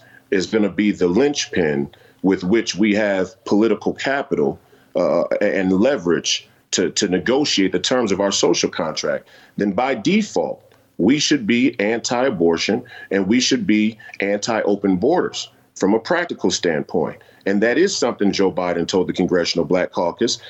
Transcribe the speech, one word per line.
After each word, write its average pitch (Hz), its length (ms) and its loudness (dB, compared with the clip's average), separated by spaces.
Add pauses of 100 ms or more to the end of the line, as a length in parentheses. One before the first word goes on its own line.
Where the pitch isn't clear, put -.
(320)
is 92 160 0
gonna 107 220 2
be 104 220 0
the 90 160 0
linchpin 87 840 0 (340)
with 92 200 2
which 104 320 0
we 101 180 2
have 98 520 -2
political 104 480 0
capital, 110 680 -2 (380)
uh, 82 260 2 (160)
and 95 320 0
leverage 92 800 0 (220)
to, 87 200 0
to - 160 -2
negotiate 95 640 0
the 92 80 -2
terms 120 320 0
of 92 80 -2
our 98 140 0
social - 360 0
contract, 76 600 -6 (260)
then 101 160 -2
by 127 240 -2
default, 120 640 -2 (360)
we 113 200 4
should 143 300 0
be 120 320 2
anti-abortion 104 1040 0 (280)
and 95 160 0
we 120 120 4
should 123 260 0
be 107 320 2 (220)
anti-open 101 800 0
borders 147 520 -2 (260)
from - 180 2
a 113 60 2
practical 165 520 -2
standpoint. 76 720 -2 (240)
And 101 180 0
that 120 140 2
is 185 180 2
something 104 380 0
Joe 95 180 2
Biden 87 340 -2
told 90 220 0
the - 60 -4
Congressional 87 500 0
Black 90 300 0
Caucus. 90 460 -2 (100)